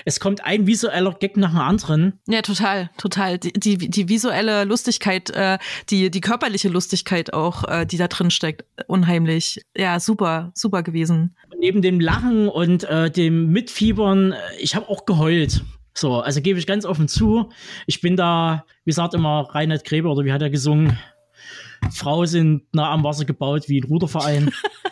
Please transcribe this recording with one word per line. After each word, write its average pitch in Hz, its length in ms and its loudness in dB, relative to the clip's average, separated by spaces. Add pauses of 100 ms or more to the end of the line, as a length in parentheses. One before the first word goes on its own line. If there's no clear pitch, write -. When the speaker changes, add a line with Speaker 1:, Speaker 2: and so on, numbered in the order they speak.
Speaker 1:
Es - 160 -4
kommt 196 240 -2
ein 196 240 0
visueller 190 460 0
Gag 196 240 -2
nach 190 140 2
dem 170 80 2
anderen. 160 680 2
Speaker 2:
Ja, 220 140 0
total, 196 560 -2
total. 190 400 -2
Die, 180 160 -6
die, 202 240 0
die 175 320 -2
visuelle 214 560 0
Lustigkeit, 202 640 -2
äh, 190 280 0 (320)
die, 185 220 2
die 185 80 -4
körperliche 220 480 -2
Lustigkeit 180 640 -2
auch, 165 320 -2
äh, 170 220 -2
die 180 100 -6
da 175 140 0
drin 175 200 0
steckt, - 360 -4 (220)
unheimlich. 165 720 2 (160)
Ja, 175 240 0
super, 175 520 0
super 190 300 -2
gewesen. 165 540 0 (200)
Speaker 1:
Neben 185 240 2
dem 180 200 4
Lachen 214 480 2
und, 170 340 2
äh, 160 260 0
dem 165 420 2
Mitfiebern, 196 840 2
äh, 120 40 -8 (220)
ich - 160 -4
hab 214 140 -4
auch - 160 -6
geheult. 160 560 2 (340)
So, 123 260 0
also 139 200 -2
gebe 185 160 0
ich 165 80 -4
ganz 196 200 -2
offen 156 220 0
zu, 220 440 2 (340)
ich - 160 -4
bin 180 160 2
da, 165 480 0 (180)
wie 165 80 0
sagt 170 220 -2
immer 151 380 0
Reinhard 156 340 -2
Grebe, 160 220 0
oder 143 180 0
wie 135 60 0
hat 143 100 0
er 151 80 -2
gesungen? 151 480 2 (960)
„Frauen 160 340 0
sind 160 380 2 (100)
nah 151 160 2
am 156 140 0
Wasser 147 220 -2
gebaut 143 440 -2
wie 139 100 2
ein 131 40 -2
Ruderverein.“ 147 720 0
Speaker 2:
<laughs> - 40 -10 (300)